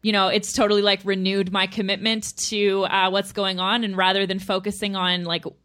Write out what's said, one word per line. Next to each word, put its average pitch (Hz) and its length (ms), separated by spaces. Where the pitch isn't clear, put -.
you 214 100
know, 196 160
it's 202 240
totally, 208 300
like, 196 220
renewed 190 480
my 190 140
commitment 202 720
to, 196 480
uh, 190 260
what's 196 220
going 190 280
on. 220 240
And 196 120
rather 190 300
than 185 120
focusing 196 580
on, 180 280
like, 165 200